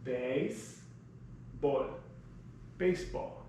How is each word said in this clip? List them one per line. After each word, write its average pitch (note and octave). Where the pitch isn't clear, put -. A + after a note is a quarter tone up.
Baseball. -
Baseball. -